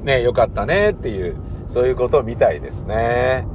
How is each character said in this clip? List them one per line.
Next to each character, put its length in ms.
ね、 180
よ 120
か 120
っ 40
た 160
ね 260
っ 20
て 160
い 200
う、 60
そ 160
う 40
い 40
う 40
こ 140
と 140
み 140
た 160
い 80
で 100
す 140
ね。 680